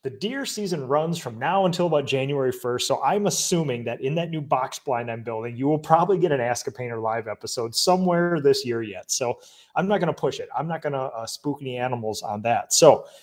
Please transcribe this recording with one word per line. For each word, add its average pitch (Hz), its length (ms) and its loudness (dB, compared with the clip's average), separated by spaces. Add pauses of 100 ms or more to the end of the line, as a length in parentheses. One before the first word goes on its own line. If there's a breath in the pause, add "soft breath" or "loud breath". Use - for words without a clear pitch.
The 135 60 -4
deer 226 360 -6
season 170 420 -4
runs 160 300 2
from 113 200 -8
now 185 280 2
until 175 200 2
about 147 200 2
January 135 460 0
first. 123 360 -2
So 131 140 2
I'm 196 240 2
assuming 147 580 0
that 117 160 -4
in 139 140 -2
that 170 160 -2
new 160 100 -4
box 131 380 0
blind 117 320 -2
I'm 113 120 -6
building, 113 320 -6
you 127 120 -2
will 151 120 4
probably 165 380 2
get 165 160 2
an 135 80 0
Ask 120 260 -2
a 123 60 -8
Painter 120 260 -8
live 110 300 -4
episode 113 460 -8
somewhere 175 640 2
this 135 240 4
year 117 180 -2
yet. 95 280 -10
So 120 280 -2 (380 loud breath)
I'm 170 100 0
not 202 140 2
gonna 165 140 0
push - 260 -2
it. - 160 -8
I'm 143 100 -2
not 165 140 -6
gonna, 139 280 -4
uh, 113 180 -8
spook - 340 -6
any 127 160 -8
animals 120 460 -4
on 107 200 -6
that. 113 320 0
So 147 320 8 (160 loud breath)